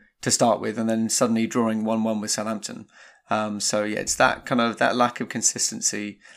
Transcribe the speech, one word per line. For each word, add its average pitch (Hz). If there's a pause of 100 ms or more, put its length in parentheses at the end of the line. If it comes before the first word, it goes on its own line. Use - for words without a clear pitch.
(220)
to -
start 113
with 107
and 113
then 113
suddenly 113
drawing 110
one 110
one 110
with 107
Southampton. 107 (420)
Um, 107
so, 107
yeah, 107
it's -
that -
kind 123
of, 113
that 120
lack 123
of 113
consistency, - (160)